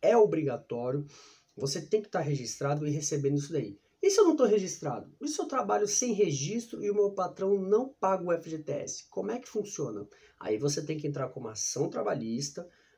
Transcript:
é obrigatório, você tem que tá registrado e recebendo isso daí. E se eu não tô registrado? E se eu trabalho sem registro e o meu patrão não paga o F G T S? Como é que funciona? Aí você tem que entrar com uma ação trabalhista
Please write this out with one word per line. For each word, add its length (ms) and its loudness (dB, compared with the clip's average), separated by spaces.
é 160 6
obrigatório, 880 2
você 260 -4
tem 200 0
que 80 -16
tá 100 -2
registrado 680 -2
e 60 0
recebendo 460 0
isso 160 -4
daí. 260 -6
E 100 4
se 80 4
eu 60 8
não 100 6
tô 100 6
registrado? 760 0
E 80 -6
se 140 -4
eu 60 -6
trabalho 400 0
sem 260 0
registro 680 0
e 80 0
o 20 -2
meu 200 4
patrão 460 0
não 300 2
paga 340 0
o 80 0
F 160 0
G 120 -6
T 120 -6
S? 380 -6
Como 220 -4
é 80 -4
que 100 -14
funciona? 580 -6
Aí 200 -2
você 260 0
tem 100 -4
que 120 -6
entrar 220 -4
com 100 -12
uma 140 -8
ação 360 -2
trabalhista 800 -4